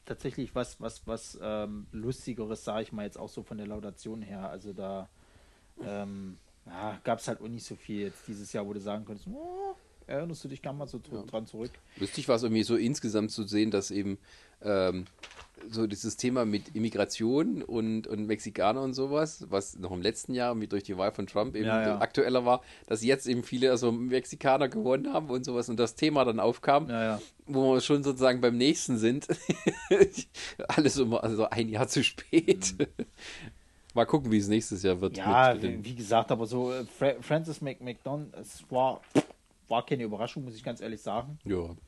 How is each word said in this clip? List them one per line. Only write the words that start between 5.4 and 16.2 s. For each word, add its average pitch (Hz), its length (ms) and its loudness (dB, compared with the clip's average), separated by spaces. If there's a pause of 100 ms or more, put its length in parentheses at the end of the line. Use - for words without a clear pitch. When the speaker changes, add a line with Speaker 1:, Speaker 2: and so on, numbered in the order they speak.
Speaker 1:
ähm, 98 540 -10 (300)
ja, 95 360 -10
gab's 120 240 -4
halt 117 140 -6
auch 107 60 -12
nicht 117 180 -12
so 107 100 -14
viel 104 260 -8
jetzt 98 260 -10
dieses 101 260 -12
Jahr, 101 140 -4
wo 104 60 -6
du 101 80 -10
sagen 104 240 -8
könntest, 107 220 -14
„Oh, 359 480 -8 (300)
erinnerst 156 380 -8
du 139 60 -10
dich 131 120 -14
da 135 120 -8
mal 143 140 -10
so 123 120 -10
dr-, 110 220 -12
Speaker 2:
Ja. 98 40 -12
Speaker 1:
dran 110 220 -6
zurück?“ 117 240 -10 (280)
Speaker 2:
Lustig 98 280 -6
war's 120 160 4
irgendwie 110 200 4
so 117 120 2
insgesamt 107 560 0
zu 110 160 -4
sehen, 107 240 2
dass 98 200 0
eben, 98 280 -2 (420)
ähm, 92 440 2 (640)
so 110 180 0
dieses 104 280 -4
Thema 123 300 0